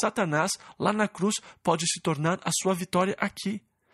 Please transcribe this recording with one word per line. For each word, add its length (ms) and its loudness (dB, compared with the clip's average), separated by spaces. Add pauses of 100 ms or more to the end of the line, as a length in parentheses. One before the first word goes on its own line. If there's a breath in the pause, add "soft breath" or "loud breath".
Satanás 520 2 (260 loud breath)
lá 140 2
na 160 2
cruz 280 0 (260 loud breath)
pode 240 2
se 120 -2
tornar 460 0
a 80 -4
sua 220 0
vitória 440 0
aqui. 440 -4 (320 loud breath)